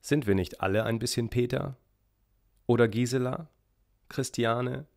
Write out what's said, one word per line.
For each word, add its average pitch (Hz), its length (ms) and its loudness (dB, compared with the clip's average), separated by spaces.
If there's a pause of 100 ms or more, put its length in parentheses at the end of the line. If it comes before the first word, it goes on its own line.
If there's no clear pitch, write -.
Sind 143 260 0
wir 98 80 4
nicht 95 260 -2
alle 98 240 0
ein 113 140 -2
bisschen 117 320 -2
Peter? 127 460 -2 (880)
Oder 117 220 6
Gisela? 123 640 -2 (580)
Christiane? 127 760 -2 (100)